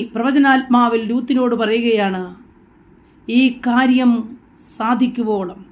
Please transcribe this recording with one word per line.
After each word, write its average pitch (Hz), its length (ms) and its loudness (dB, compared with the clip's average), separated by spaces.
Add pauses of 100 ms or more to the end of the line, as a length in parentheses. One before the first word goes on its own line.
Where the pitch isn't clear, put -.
പ്രവചനാത്മാവിൽ 247 960 2
രൂത്തിനോട് 240 560 -2
പറയുകയാണ്, 214 600 0 (1080)
"ഈ 233 140 2 (180)
കാര്യം 247 520 2 (540)
സാധിക്കുവോളം, 220 920 -4 (120)